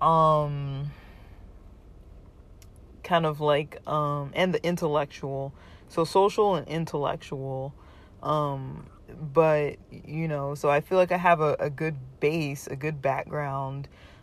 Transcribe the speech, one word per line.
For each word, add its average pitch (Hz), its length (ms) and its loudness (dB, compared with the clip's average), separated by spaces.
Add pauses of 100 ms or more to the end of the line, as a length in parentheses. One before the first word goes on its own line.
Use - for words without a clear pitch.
Um, 147 920 2 (2000)
kind 165 240 2
of 151 140 -2
like, 147 480 0
um, 147 460 -2
and 180 200 2
the - 100 -2
intellectual. 147 880 -2 (360)
So 165 160 0
social 202 500 4
and 156 140 -4
intellectual. 139 1040 -6 (480)
Um, 143 640 -4 (340)
but, 151 560 4 (140)
you 151 380 -6
know, 143 260 -4
so 147 160 0
I 147 100 4
feel 185 180 0
like 180 140 4
I 180 40 0
have 175 240 4
a, 151 180 2
a 147 120 -2
good 156 260 -4 (240)
base, 147 460 -2
a 139 100 -8
good 147 260 -6
background. 139 840 -4 (340)